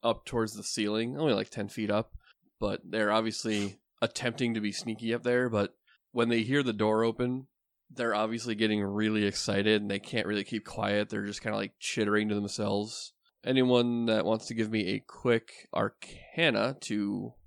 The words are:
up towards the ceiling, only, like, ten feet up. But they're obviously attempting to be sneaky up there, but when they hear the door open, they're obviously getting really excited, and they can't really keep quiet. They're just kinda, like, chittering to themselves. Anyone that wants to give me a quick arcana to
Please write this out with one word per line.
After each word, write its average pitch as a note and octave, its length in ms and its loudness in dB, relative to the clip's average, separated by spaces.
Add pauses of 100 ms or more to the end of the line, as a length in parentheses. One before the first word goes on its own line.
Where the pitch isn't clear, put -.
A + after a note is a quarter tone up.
up A#2 200 0
towards A2+ 300 -2
the G#2 80 -12
ceiling, A2+ 560 -2
only, D3+ 160 2
like, G2+ 160 -2
ten G#2 180 -6
feet G#2+ 220 -4
up. A2 240 -2 (460)
But G2+ 240 -2
they're G#2 280 0
obviously G#2+ 680 0 (220)
attempting A#2 520 -2
to A2 60 -2
be G#2 120 -2
sneaky A2+ 420 -4
up A#2+ 80 -4
there, B2 260 2
but G#2+ 280 0 (360)
when A#2 160 2
they A#2 140 4
hear C#3 200 2
the B2 100 0
door G#2+ 320 2
open, B2 420 -2 (440)
they're A#2 240 -2
obviously A2 400 -2
getting G#2+ 280 2
really G#2+ 420 2
excited, G#2 560 2
and G2+ 100 -4
they G2 100 -2
can't A2+ 260 -4
really G2+ 180 -2
keep A2 200 -6
quiet. G#2 440 0
They're G#2 160 -4
just G2+ 180 -8
kinda, G#2+ 140 -2
like, G#2 220 -6
chittering G#2+ 500 2
to G#2 60 0
themselves. G2+ 800 -4 (300)
Anyone B2 640 4
that A2 200 4
wants A2 200 0
to A#2+ 80 -8
give A2 160 0
me G#2+ 180 0
a G#2+ 120 -2
quick - 760 -2
arcana B2+ 1080 -2
to G2+ 520 -4 (120)